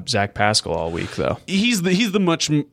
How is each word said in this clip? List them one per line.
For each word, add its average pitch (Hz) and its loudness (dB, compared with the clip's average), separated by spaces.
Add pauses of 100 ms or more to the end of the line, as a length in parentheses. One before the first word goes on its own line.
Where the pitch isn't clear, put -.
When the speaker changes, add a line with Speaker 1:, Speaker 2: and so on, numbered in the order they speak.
Speaker 1:
Zach 101 -2
Pascal 104 0
all 82 -4
week, 85 -6
though. - -2 (100)
Speaker 2:
He's 202 0
the, 180 0
he's 196 2
the 208 4
much, 170 0 (240)